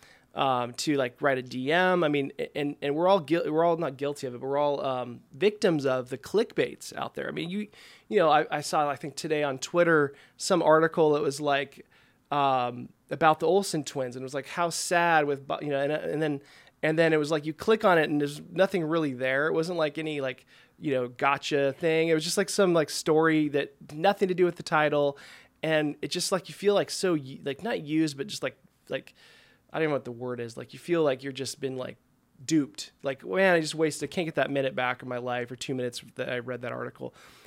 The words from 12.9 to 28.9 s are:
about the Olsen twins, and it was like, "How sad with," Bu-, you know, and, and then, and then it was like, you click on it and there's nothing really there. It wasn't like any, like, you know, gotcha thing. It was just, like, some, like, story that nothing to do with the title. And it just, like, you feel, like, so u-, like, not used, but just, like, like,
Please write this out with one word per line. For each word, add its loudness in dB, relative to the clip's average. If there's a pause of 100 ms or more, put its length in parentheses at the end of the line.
about 4
the 0
Olsen 0
twins, -6
and -10
it -8
was -12
like, -6
"How -2
sad 2
with," -4
Bu-, -4
you -4
know, 0
and, 0
and -2
then, -2 (420)
and 2
then 6
it 6
was 0
like, -2
you -4
click 2
on 8
it 4
and 0
there's -4 (100)
nothing 2
really 0
there. 0
It 0
wasn't -2
like -2
any, -4
like, -6 (320)
you -4
know, 0
gotcha 0
thing. 2
It 4
was 2
just, -4
like, 0
some, 4
like, 2
story 2
that -2 (200)
nothing 0
to 0
do 0
with 0
the -12
title. 2 (460)
And 0
it -6
just, -4
like, -2
you -16
feel, 2
like, 0
so 0
u-, -6
like, -6
not -4
used, 0
but -8
just, -10
like, -6 (320)
like, -10 (580)